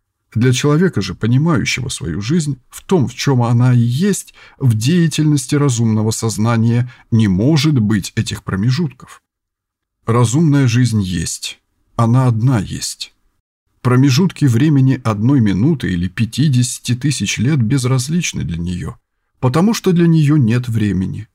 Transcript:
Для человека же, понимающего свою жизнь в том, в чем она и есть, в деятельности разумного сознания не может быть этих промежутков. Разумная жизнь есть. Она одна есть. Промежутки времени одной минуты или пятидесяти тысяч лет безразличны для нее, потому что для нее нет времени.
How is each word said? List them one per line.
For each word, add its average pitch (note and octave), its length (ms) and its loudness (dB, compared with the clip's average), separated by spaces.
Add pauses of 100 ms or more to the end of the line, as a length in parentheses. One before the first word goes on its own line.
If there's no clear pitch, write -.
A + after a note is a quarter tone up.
(320)
Для B2+ 200 2
человека D3 480 0
же, F#2 120 -6
понимающего C3 760 -2
свою - 320 -8
жизнь C#3+ 360 -2 (120)
в - 140 -20
том, E3 260 0
в - 40 -12
чем B2 300 0
она B2 300 2
и A#2+ 60 4
есть, C#3+ 540 -2 (260)
в A#2 160 2
деятельности D3+ 800 0
разумного A2+ 560 0
сознания A2+ 800 0 (220)
не A2 160 2
может C3+ 500 2
быть G#2 380 -2
этих G#2+ 280 -6
промежутков. B2+ 800 -4 (840)
Разумная C3+ 600 2
жизнь A2 340 2
есть. F2 580 -6 (380)
Она A#2+ 300 2
одна A#2 320 2
есть. - 540 -10 (680)
Промежутки C3+ 640 2
времени C3 580 2
одной A2+ 380 2
минуты G#2 500 0
или F2+ 160 -2
пятидесяти B2 880 -2
тысяч B2+ 440 -4
лет C3+ 220 0
безразличны C3 840 -2
для E2+ 140 -6
нее, F2 380 -8 (440)
потому D#3+ 340 0
что - 180 -2
для E3+ 140 2
нее D#3 320 4
нет B2 320 0
времени. G2+ 640 -4